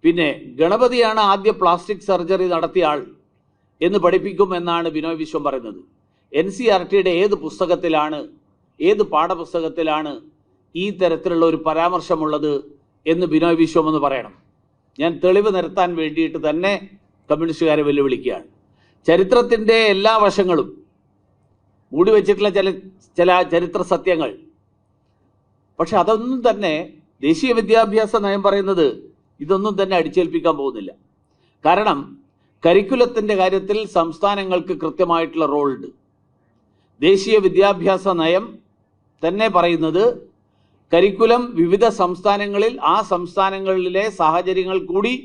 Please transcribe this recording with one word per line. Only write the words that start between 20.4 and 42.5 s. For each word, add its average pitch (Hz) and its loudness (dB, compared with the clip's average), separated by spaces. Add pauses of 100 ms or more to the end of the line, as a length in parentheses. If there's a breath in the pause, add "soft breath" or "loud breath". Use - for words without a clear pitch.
മൂടി 175 4
വച്ചിട്ടുള്ള 202 2
ചില, 190 2 (480)
ചില 175 4 (240)
ചരിത്ര 175 0 (120)
സത്യങ്ങൾ, 165 -2 (1500)
പക്ഷെ 175 -2
അതൊന്നും 226 -2
തന്നെ 202 0 (540)
ദേശീയ 165 0
വിദ്യാഭ്യാസ 220 2 (100)
നയം 196 -2
പറയുന്നത് 190 2 (560)
ഇതൊന്നും 196 -2
തന്നെ 190 0
അടിച്ചേൽപ്പിക്കാൻ 160 0
പോകുന്നില്ല. 117 -6 (720)
കാരണം 180 2 (680)
കരിക്കുലത്തിൻ്റെ 214 2
കാര്യത്തിൽ 190 0 (200)
സംസ്ഥാനങ്ങൾക്ക് 185 -2
കൃത്യമായിട്ടുള്ള 165 -2
റോൾ 143 0
ഉണ്ട്. - -14 (1160)
ദേശീയ 196 4 (100)
വിദ്യാഭ്യാസ 185 2 (140)
നയം 175 0 (760)
തന്നെ 196 0 (100)
പറയുന്നത് 170 2 (880)
കരിക്കുലം 208 4 (160)
വിവിധ 185 2 (160)
സംസ്ഥാനങ്ങളിൽ, 202 -2 (200)